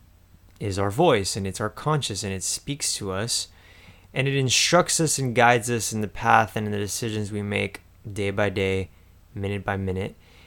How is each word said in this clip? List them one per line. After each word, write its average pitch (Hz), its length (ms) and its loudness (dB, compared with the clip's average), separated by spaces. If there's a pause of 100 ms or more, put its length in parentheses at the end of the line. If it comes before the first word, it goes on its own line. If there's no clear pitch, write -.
(600)
is 98 180 -6
our 101 140 0
voice, 113 440 2
and 98 120 -4
it's 92 120 -6
our 107 100 -2
conscious, 127 540 -4
and 98 80 -4
it 95 120 -6
speaks - 540 -4
to 95 140 -6
us, 104 360 -4 (640)
and 135 140 0
it 139 80 0
instructs 151 640 4
us 156 180 0
and 127 180 -2
guides 120 340 6
us 117 220 -2
in 110 100 -2
the 104 60 -2
path 113 480 4
and 107 120 -2
in 104 40 -4
the 104 60 -2
decisions 107 540 -4
we 104 100 -4
make 101 400 -4 (280)
day 98 200 -4
by 101 200 0
day, 95 400 0 (440)
minute 98 320 -6
by 101 100 -2
minute, 95 400 -4 (320)